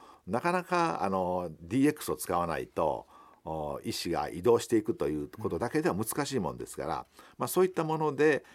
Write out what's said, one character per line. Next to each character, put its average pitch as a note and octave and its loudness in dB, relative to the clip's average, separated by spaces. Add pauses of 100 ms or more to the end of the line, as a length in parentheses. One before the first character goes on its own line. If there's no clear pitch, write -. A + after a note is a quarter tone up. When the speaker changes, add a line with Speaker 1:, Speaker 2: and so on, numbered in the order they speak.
(260)
Speaker 1:
な G#2 -2
か E3 0
な F3+ -2
か、 E3 0
あ G2 0
の、 F2+ 0 (100)
デ E2+ -4
ィ C3+ 4
ー - 6
エ D3 6
ッ D3 -6
ク - -12
ス - -6
を D2+ 0
使 - -2
わ F2 0
な D2+ -2
い B1+ -6
と、 D2 -2 (400)
お、 D2+ -6
医 A2 -4
師 - -6
が D2+ 0
移 E2+ -8
動 A#2 8
し - 0
て A#2+ 2
い G#2 6
く G#2+ -2
と D2+ 0
い D2+ -2
う D2 -12
こ G#2+ -8
と E2+ -2
だ A#2 -2
け D#3 0
で F3 2
は G#2 2
難 A2 -2
し C3+ -4
い A2+ 2
も D2 -2
ん B1 -10
で A#1 -10
す - -14
か C#2 -6
ら、 D#2+ -2
Speaker 2:
う - -6
ん。 B1 -8 (340)
Speaker 1:
ま B2+ -2
あ、 B2 -4
そ - 4
う - 8
い F#3 2
っ - 0
た E3 -2
も D#3 0
の D3+ 0
で、 D3 4 (100)